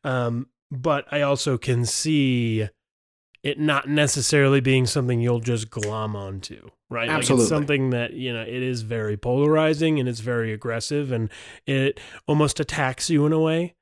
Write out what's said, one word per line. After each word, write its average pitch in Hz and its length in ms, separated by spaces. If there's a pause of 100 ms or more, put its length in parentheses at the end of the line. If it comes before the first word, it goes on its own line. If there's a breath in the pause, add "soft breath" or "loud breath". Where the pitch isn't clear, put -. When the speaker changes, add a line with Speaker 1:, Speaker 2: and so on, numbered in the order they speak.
Speaker 1:
Um, 123 440 (240)
but 143 400
I 147 100
also 139 360
can 120 280
see 123 800 (760)
it 143 160
not 147 280
necessarily 139 760
being 127 240
something 123 360
you'll 120 180
just 113 300
glom 107 460
onto, 95 540 (200)
right? 117 180
Like, 156 120
Speaker 2:
Absolutely. 131 240
Speaker 1:
it's 110 60
something 143 420
that, 120 220
you 123 200
know, 113 80
it 123 220
is 127 180
very 110 360
polarizing 151 800
and 127 100
it's 117 100
very 113 340
aggressive 123 580
and 113 180 (360 loud breath)
it 135 340 (280 loud breath)
almost 151 320
attacks 139 500
you 147 160
in 151 80
a 160 60
way. 160 420